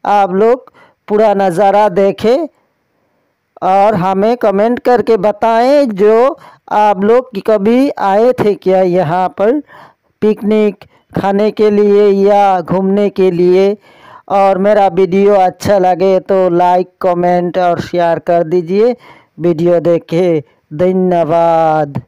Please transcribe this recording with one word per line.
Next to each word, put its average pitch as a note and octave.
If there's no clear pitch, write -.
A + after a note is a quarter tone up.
आप G3
लोग A3+
पूरा G#3
नज़ारा G3
देखें G3+
और G3
हमें G3
कमेंट A3
करके A#3+
बताएं A3+
जो A3
आप G3+
लोग A#3+
कभी A3+
आए G#3
थे G#3
क्या F#3
यहाँ F3+
पर A#3+
पिकनिक G#3
खाने G3+
के G#3+
लिए G#3
या G3
घूमने F#3+
के F#3
लिए। F3+
और G3
मेरा G3+
वीडियो F#3+
अच्छा F#3+
लगे F#3
तो F#3
लाइक, F3+
कमेंट F3
और F3
शेयर E3+
कर E3+
दीजिए। F#3
वीडियो E3+
देखे E3
धन्यवाद। E3